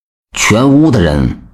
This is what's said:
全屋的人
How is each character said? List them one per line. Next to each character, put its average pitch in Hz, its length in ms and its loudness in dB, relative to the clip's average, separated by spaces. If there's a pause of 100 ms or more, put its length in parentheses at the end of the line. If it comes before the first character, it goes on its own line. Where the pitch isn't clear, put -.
(320)
全 117 360 -2
屋 147 220 2
的 120 100 0
人 73 400 -2 (140)